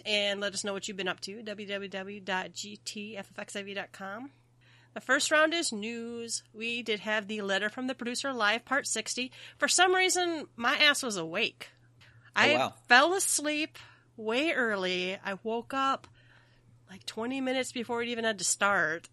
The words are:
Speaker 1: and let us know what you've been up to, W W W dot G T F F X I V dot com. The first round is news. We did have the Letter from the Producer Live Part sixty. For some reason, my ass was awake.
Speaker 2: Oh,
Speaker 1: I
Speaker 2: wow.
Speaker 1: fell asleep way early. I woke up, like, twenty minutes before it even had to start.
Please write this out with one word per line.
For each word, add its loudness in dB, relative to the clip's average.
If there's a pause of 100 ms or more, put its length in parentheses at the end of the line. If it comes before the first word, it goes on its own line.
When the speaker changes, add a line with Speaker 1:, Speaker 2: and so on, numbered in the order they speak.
Speaker 1:
and 0
let -2
us -6
know -4
what -6
you've -8
been -4
up -6
to, -12
W -10
W -6
W -10
dot -4
G -12
T -10
F -12
F -14
X -12
I -6
V -10
dot -8
com. -12 (640)
The -10
first 2
round 6
is 0
news. -6 (100)
We -4
did -2
have -2
the -6
Letter 0
from -6
the -4
Producer -4
Live 2
Part 0
sixty. -4 (240)
For 2
some 6
reason, 2
my 0
ass 6
was -4
awake. -4 (320)
Speaker 2:
Oh, -20 (340)
Speaker 1:
I 6
Speaker 2:
wow. 2 (140)
Speaker 1:
fell 8
asleep -2 (380)
way 0
early. 0
I -4
woke -4
up, 0 (840)
like, -16
twenty -4
minutes -2
before -4
it -4
even -4
had 0
to -6
start. 2